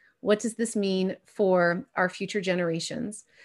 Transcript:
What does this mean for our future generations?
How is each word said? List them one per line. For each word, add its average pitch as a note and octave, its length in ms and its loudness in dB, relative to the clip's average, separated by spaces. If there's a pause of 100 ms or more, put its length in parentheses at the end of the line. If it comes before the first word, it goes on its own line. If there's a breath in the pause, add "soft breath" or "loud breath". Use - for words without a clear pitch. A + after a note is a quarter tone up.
(180 soft breath)
What G#3 220 2
does A3+ 160 -6
this A#3 180 -4
mean F#3+ 500 0
for F3+ 680 2
our F3+ 140 2
future G3 320 -6
generations? F3 840 -4 (200 soft breath)